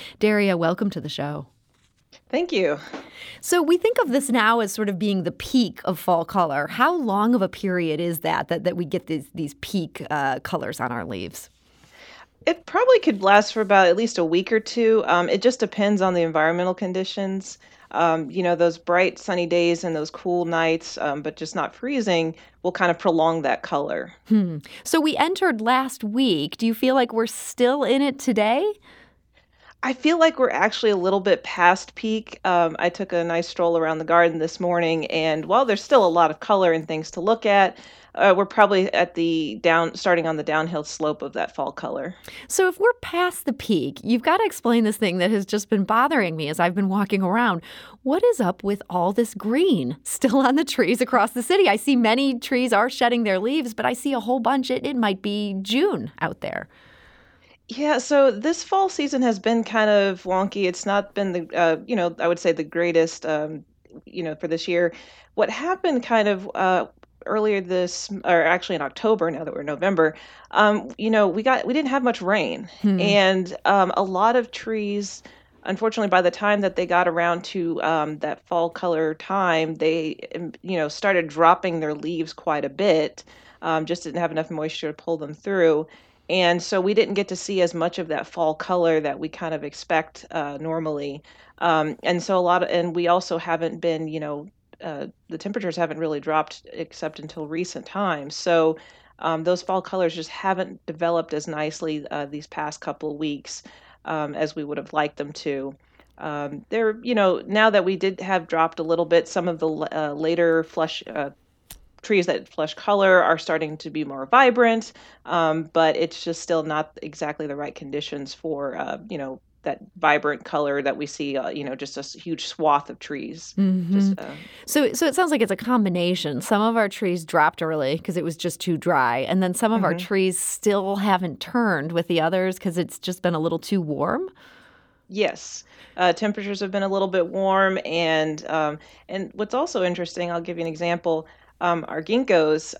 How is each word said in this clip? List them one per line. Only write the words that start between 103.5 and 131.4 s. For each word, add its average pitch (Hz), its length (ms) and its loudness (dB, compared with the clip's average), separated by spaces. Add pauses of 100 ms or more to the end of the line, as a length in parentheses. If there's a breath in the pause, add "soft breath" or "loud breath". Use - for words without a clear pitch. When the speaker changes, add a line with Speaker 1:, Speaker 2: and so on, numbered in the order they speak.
Speaker 2:
um, 151 280 -4
as 151 220 -4
we 151 80 -6
would 147 140 -8
have 143 160 -10
liked 147 240 -2
them 147 160 -6
to. 139 400 -6 (420 soft breath)
Um, 147 540 -10
they're, 220 320 0
you 240 120 -2
know, 196 320 2
now 214 220 4
that 202 160 4
we 190 120 0
did 190 260 -2
have 185 260 -2
dropped 165 320 0
a - 20 -4
little 165 220 0
bit, 165 240 2
some 175 180 -2
of 165 120 -4
the 160 100 0
l-, 156 240 -4
uh, 151 220 -4
later 165 500 2
flush, 160 420 -4
uh, 143 240 -6 (720)
trees 190 240 2
that 143 200 -2
flush - 280 -6
color 190 480 4
are 160 160 4
starting 156 400 -4
to - 100 -12
be 151 160 -6
more 139 220 -10
vibrant, 233 640 4 (320 loud breath)
um, 160 480 0
but 160 240 4
it's - 260 -4
just 165 200 -8
still 165 200 0
not 151 380 -4
exactly 151 460 -8
the 143 100 -8
right 143 180 -8
conditions 143 600 -10
for, 143 420 -6
uh, - 220 -6 (100)
you 196 80 -8
know, 135 240 -10 (220)
that 147 160 -4 (180)
vibrant 147 480 0
color 143 380 -2
that 135 160 -2
we 147 80 -6
see, 139 320 -6
uh, 127 100 -4
you 147 160 -8
know, 135 100 -8
just 135 220 -12
a 143 40 -10
s-, - 120 -14
huge 160 320 -10
swath - 460 0
of - 80 -16
trees. - 580 -12
Speaker 1:
Mm-hmm. 185 380 0
Speaker 2:
Just, 196 240 2
uh, - 160 -12 (320 loud breath)
Speaker 1:
So, 294 260 2
so 330 140 0
it 277 80 0
sounds 359 160 2
like 294 100 2
it's 220 100 0
a 190 60 -2
combination. 180 880 0
Some 208 180 0
of 226 160 0
our 214 140 2
trees 180 340 -4
dropped 160 380 2
early 156 360 0
'cause 170 200 -6
it 160 60 -2
was 160 120 -4
just - 240 -6
too 170 160 0
dry, 131 440 2
and 185 220 0
then 180 120 0
some 214 180 0
of 226 100 0
our 170 120 2
Speaker 2:
Mm-hmm. 180 120 -8
Speaker 1:
trees 190 320 0
still 196 580 0
haven't 190 440 0